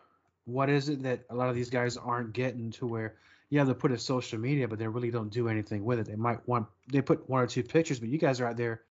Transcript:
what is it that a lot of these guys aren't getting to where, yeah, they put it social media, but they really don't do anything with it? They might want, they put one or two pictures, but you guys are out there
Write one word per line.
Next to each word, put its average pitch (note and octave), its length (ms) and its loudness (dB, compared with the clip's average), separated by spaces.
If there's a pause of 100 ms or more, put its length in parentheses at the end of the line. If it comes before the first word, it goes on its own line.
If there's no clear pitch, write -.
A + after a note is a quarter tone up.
(460)
what C3 240 0
is C#3+ 200 2
it C3+ 140 -2
that B2 260 -2
a B2 60 -8
lot B2+ 140 2
of B2 60 0
these A#2+ 140 -2
guys B2 280 0
aren't A#2+ 360 -4
getting A#2 380 -4
to B2 160 -6
where, A2 280 -4 (340)
yeah, C#3+ 160 4
they C3 80 4
put C3+ 180 2
it A#2 80 0
social A#2+ 400 -2
media, C3 280 0
but G#2+ 120 -4
they A2+ 80 -2
really A#2+ 240 -2
don't A2+ 180 -2
do A#2 200 0
anything G#2+ 340 -2
with A#2+ 160 0
it? G#2+ 60 -2
They G#2 100 -8
might A#2 320 -2
want, A#2 200 0 (240)
they C3+ 100 4
put - 280 2
one C3 120 4
or A#2+ 60 4
two B2 160 -2
pictures, D#3 360 2
but A2+ 100 -6
you C3+ 100 0
guys C3+ 200 4
are B2 80 0
out A#2 100 -4
there A#2 340 -4